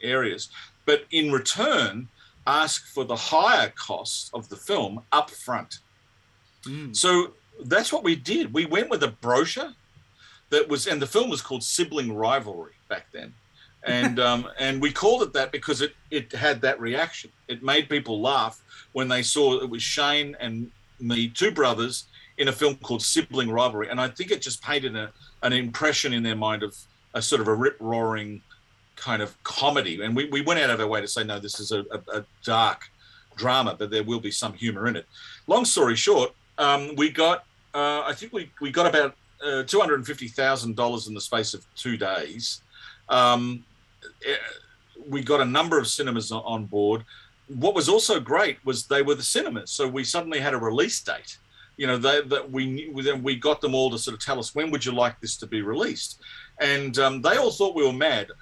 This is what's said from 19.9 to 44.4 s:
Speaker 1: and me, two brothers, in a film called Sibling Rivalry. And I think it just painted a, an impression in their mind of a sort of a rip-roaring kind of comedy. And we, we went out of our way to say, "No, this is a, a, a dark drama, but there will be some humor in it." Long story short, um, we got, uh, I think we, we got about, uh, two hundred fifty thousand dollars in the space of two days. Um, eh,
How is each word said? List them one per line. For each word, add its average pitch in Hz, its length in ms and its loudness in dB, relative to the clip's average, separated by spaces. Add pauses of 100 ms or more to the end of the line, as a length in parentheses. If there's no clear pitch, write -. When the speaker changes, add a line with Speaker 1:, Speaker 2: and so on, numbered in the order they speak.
Speaker 1:
and 117 300 -6 (300)
me, 117 300 -2
two 190 220 2
brothers, 123 540 0 (320)
in 139 100 2
a 135 40 2
film 143 240 2
called 120 260 -4
Sibling 127 500 0
Rivalry. 110 380 0
And 123 100 -4
I 127 100 0
think 180 220 -4
it 165 100 -2
just 127 200 -8
painted 131 340 -2
a, 107 160 -8 (320)
an 123 100 2
impression 127 600 0
in 117 100 -2
their 113 120 -2
mind 107 280 -2
of 101 120 -6 (380)
a 123 80 -4
sort 123 200 2
of 107 60 -2
a 110 60 6
rip-roaring 113 880 -2 (540)
kind 113 260 -4
of - 220 -8
comedy. 117 580 0
And 113 140 -2
we, 143 100 0
we 139 160 -2
went 160 180 2
out 135 100 4
of 113 100 2
our 110 80 0
way 107 140 0
to 101 60 -6
say, 113 160 -4
"No, 104 160 -6
this 101 200 -10
is 104 120 -8
a, 101 100 0 (100)
a, 107 280 -8
a 104 60 -12 (180)
dark 113 400 2 (520)
drama, 127 420 0
but 104 120 -4
there 107 140 0
will 113 160 -2
be 104 120 -8
some 104 220 -6
humor 110 340 -4
in 113 80 -2
it." - 100 -10 (420)
Long 233 180 4
story 127 300 4
short, 135 380 4 (240)
um, 143 380 2
we 151 140 2
got, 160 360 4 (280)
uh, 147 320 0
I 143 80 -2
think 214 200 -14
we, 175 160 -6 (120)
we 143 100 -4
got 170 140 4
about, 151 300 4 (300)
uh, 135 180 0
two 190 160 2
hundred 147 280 2
fifty 139 200 -8
thousand 120 480 0
dollars 120 320 -2
in 110 60 -10
the 104 80 -10
space 110 320 -2
of 98 120 -12 (100)
two 120 220 -4
days. 95 640 -4 (480)
Um, 123 560 4 (600)
eh, 139 100 -2 (720)